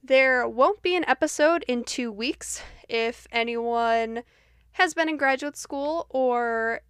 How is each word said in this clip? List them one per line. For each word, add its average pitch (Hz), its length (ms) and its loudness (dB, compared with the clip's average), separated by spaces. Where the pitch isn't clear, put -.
There 262 460 4
won't 269 320 2
be 359 140 0
an 339 120 0
episode 302 600 2
in 240 160 -2
two 240 280 -6
weeks. 226 500 -8
If 226 420 -4
anyone 233 920 -2
has 359 200 2
been 320 140 0
in 311 80 -2
graduate 277 400 -2
school 294 540 -6
or 233 800 -2